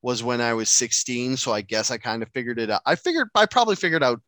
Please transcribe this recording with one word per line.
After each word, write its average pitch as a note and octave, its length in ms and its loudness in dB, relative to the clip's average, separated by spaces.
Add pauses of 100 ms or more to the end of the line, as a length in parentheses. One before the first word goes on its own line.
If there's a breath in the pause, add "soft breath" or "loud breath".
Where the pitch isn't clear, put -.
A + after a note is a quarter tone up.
was A#2+ 200 -2
when A#2+ 180 0
I A#2 120 2
was A2+ 160 -2
sixteen. B2 680 0
So B2+ 160 -4
I G#2+ 80 -2
guess G#2+ 300 -2
I A#2+ 80 -4
kinda A2+ 340 -4
figured A#2+ 260 -6
it A2 120 -2
out. G#2 140 0
I D3+ 100 2
figured, D#4+ 400 -2
I G#3 120 8
probably A3 300 2
figured D#3+ 260 2
out A#2+ 240 2